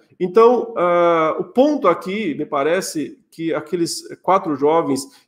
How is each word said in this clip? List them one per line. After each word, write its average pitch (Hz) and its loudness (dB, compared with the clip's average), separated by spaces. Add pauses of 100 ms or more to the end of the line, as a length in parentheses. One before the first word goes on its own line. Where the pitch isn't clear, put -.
(180)
Então, 226 2
ah, 170 2
o 185 -4
ponto 269 2
aqui, 185 -2
me 147 -6
parece 151 -4 (100)
que 160 -6
aqueles 165 -4 (200)
quatro 185 0
jovens 143 0 (220)